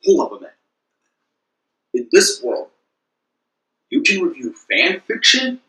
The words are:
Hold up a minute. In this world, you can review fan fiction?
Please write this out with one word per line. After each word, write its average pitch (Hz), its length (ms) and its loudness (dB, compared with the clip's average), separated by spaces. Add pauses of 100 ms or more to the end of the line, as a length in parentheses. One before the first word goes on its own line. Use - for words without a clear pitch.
Hold 185 160 4
up 123 120 -2
a 101 80 -14
minute. - 140 -20 (1400)
In 123 180 -4
this - 300 4
world, - 260 -6 (1200)
you 120 120 0
can 190 200 0
review 127 320 -6 (160)
fan - 360 0
fiction? 254 640 0